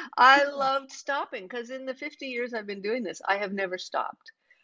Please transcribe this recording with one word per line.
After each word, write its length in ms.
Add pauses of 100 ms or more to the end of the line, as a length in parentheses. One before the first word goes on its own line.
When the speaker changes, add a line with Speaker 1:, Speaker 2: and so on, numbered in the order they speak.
(180)
Speaker 1:
I 260
Speaker 2:
Good. 80
Speaker 1:
loved 400
stopping 580
'cause 220
in 140
the 100
fifty 320
years 260
I've 140
been 160
doing 200
this, 240
I 100
have 140
never 260
stopped. 540 (320)